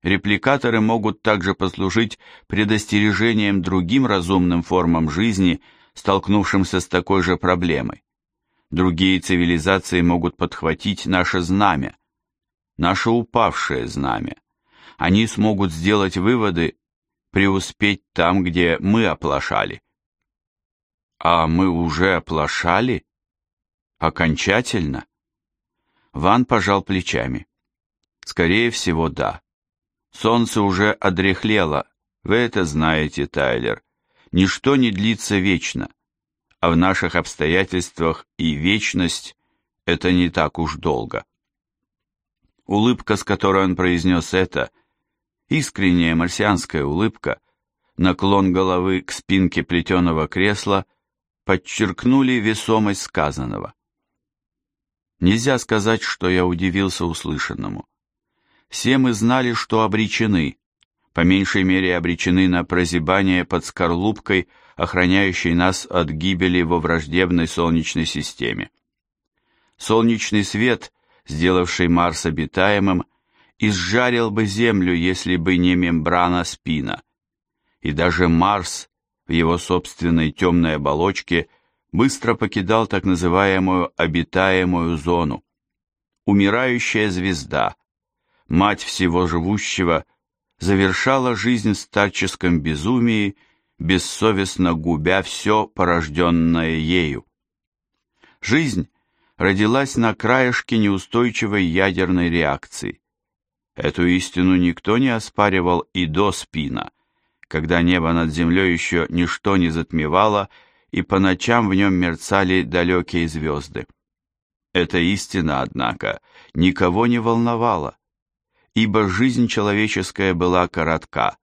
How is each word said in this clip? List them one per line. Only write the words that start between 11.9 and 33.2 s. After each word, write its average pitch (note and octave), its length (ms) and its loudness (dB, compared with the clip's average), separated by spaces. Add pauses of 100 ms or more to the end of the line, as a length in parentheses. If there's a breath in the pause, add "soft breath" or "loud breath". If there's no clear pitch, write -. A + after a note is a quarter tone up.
наше F#2 320 0
упавшее G2+ 800 0
знамя. B1 500 -6 (600 soft breath)
Они G2+ 300 2
смогут G2+ 460 0
сделать F#2+ 420 0
выводы, G2 640 0 (540)
преуспеть G2 720 0 (100)
там, F2+ 280 2
где E2+ 380 2
мы G#2+ 260 2
оплошали». C#2 760 -4 (1400)
«А E2 260 2
мы F2+ 200 2
уже E2+ 480 0
оплошали? F2 880 -2 (920)
Окончательно?» E2 1080 -2 (1080)
Ван G2+ 320 2
пожал G2 360 0
плечами. C2 680 -4 (760)
«Скорее G#2 480 0
всего, E2 380 -2
да. C#2+ 320 -6 (680)
Солнце A2+ 500 0
уже G2+ 320 2
одряхлело, F#2+ 920 0 (380)
вы G2 140 0
это A2+ 260 0
знаете, D#2 640 -2